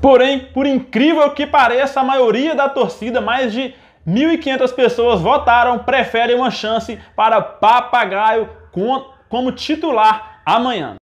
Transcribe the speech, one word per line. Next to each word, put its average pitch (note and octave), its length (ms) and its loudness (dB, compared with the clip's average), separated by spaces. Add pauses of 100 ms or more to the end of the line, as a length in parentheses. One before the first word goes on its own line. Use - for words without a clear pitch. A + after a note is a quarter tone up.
Porém, C4+ 380 4
por C4 260 -6
incrível C#4+ 640 2
que C#4+ 160 -6
pareça, C#4 540 2
a C4+ 40 2
maioria C4 520 0
da C#4 120 0
torcida, A#3+ 540 -4
mais A#3 320 -2
de B3+ 220 -8 (280)
mil C4 300 0
e E4 60 -2
quinhentas C4 320 -2
pessoas A#3 500 0
votaram, A#3+ 560 2
preferem A#3+ 580 0
uma B3 140 0
chance A3 480 -6 (180)
para A3 280 2
Papagaio A3 1040 0 (220)
com, B3+ 340 -4 (240)
como B3+ 220 -4
titular B3 920 -2
amanhã. G3 520 -2 (140)